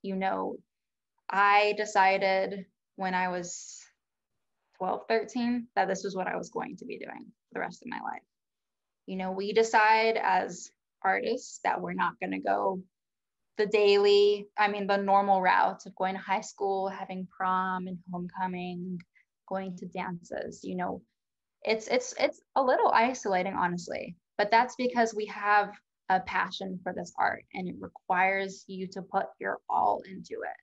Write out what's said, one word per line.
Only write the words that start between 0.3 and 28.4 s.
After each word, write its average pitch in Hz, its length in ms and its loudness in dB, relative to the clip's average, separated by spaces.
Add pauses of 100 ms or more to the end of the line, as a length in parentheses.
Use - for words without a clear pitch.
I 202 480 4
decided 190 880 2 (300)
when 185 180 -4
I 185 140 0
was 180 520 -8 (960)
twelve, 190 300 -2
thirteen 233 680 -2
that 190 120 2
this 190 160 -2
was 190 120 -6
what 185 120 -4
I - 80 -4
was 175 140 -6
going 180 280 -10
to - 80 -16
be - 120 -10
doing - 300 -14
for - 260 -20
the - 60 -8
rest - 240 -8
of - 60 -14
my 60 140 -8
life. - 200 -10 (840)
You 190 120 -8
know, 185 140 -6
we 196 220 -6
decide 220 680 6
as 185 500 -2 (320)
artists 202 600 -2
that 190 160 0
we're 180 140 -6
not 180 260 -2
gonna 190 200 -4
go 196 420 0 (760)
the 214 100 2
daily, 202 800 6 (100)
I 208 120 2
mean, 202 180 -4
the 196 100 4
normal 196 440 4
route 185 440 2
of 190 100 -18
going 190 200 -2
to 190 60 -8
high 196 200 -2
school, 196 460 -4
having 190 400 -8
prom 185 600 -2
and 185 100 -10 (140)
homecoming, 180 880 -6 (500)
going 190 280 -6
to 190 80 -12
dances, 180 760 -8
you 185 140 -8
know, 180 240 -4 (600)
it's, 220 240 0
it's, - 300 0
it's - 240 0 (140)
a 269 80 4
little 285 260 4
isolating, 202 640 2
honestly, 175 600 -4 (220)
but 208 140 2
that's 240 240 4
because 240 380 2
we 214 140 -4
have 208 460 2 (340)
a 190 140 4
passion 185 600 -4
for 185 100 -6
this 175 260 -10
art - 240 0 (100)
and 190 140 -8
it - 120 -8
requires 190 880 -2